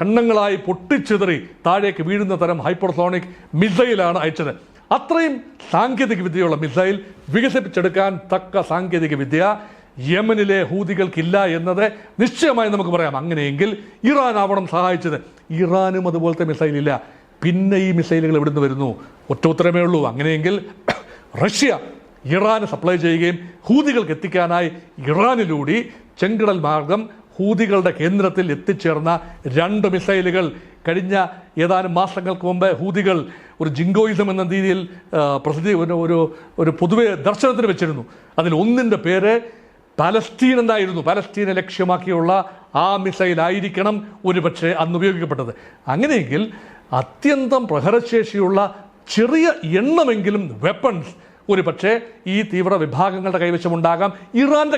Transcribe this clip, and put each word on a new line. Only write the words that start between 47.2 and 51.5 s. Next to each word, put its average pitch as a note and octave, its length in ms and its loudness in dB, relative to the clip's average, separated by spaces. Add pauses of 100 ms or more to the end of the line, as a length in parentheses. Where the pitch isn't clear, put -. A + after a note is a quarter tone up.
പ്രഹരശേഷിയുള്ള G3+ 880 2 (560)
ചെറിയ C#4 320 4 (340)
എണ്ണമെങ്കിലും A3+ 600 2 (220)
വെപ്പൺസ് G3 480 -2 (400)